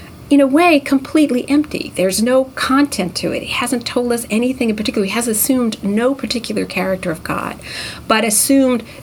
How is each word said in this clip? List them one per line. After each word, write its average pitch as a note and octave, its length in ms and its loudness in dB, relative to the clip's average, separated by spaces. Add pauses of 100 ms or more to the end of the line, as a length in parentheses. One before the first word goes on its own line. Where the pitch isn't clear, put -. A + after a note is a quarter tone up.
(280)
in C#4+ 120 6
a C#4 60 6
way, D4+ 340 6
completely C4+ 680 0
empty. - 460 -2
There's F#3 260 0
no B3+ 260 4 (100)
content C4+ 600 0
to - 140 -4
it. - 140 -6
He - 80 -8
hasn't A#3+ 340 -2
told B3 240 -2
us A#3 180 -2
anything A#3+ 420 0
in G#3+ 40 -2
particular. G#3+ 320 -2
He G3 60 -4
has A#3 160 -2
assumed A#3 560 0
no A#3 320 0
particular G#3+ 480 -6
character F#3 480 -4
of D#3 100 -10
God, - 380 -6 (480)
but A3 160 2
assumed B3+ 580 2 (200)